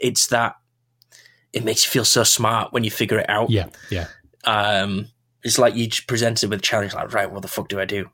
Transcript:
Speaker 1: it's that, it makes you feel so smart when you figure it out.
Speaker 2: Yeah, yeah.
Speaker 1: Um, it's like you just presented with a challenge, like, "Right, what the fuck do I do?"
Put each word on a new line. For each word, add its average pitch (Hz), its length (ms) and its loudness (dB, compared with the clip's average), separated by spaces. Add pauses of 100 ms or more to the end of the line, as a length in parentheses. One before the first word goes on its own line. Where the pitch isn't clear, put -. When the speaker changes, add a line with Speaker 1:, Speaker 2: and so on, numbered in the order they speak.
Speaker 1:
it's - 280 0
that, 117 280 0 (960)
it 120 100 -2
makes 110 220 0
you - 60 -2
feel 113 160 2
so 117 180 4
smart 113 480 2
when 120 120 0
you 107 60 0
figure 107 280 0
it - 100 -2
out. 110 220 2
Speaker 2:
Yeah, 101 160 2 (240)
yeah. 87 160 -4 (380)
Speaker 1:
Um, 104 640 0 (360)
it's 120 140 0
like 120 160 6
you 117 140 0
just - 180 -4
presented 117 420 0
with 101 120 -4
a - 20 -16
challenge, 101 320 0
like, - 180 -6
"Right, 98 180 0
what 95 120 -12
the 185 60 -10
fuck - 200 -8
do 196 100 -6
I 190 60 0
do?" 190 300 -4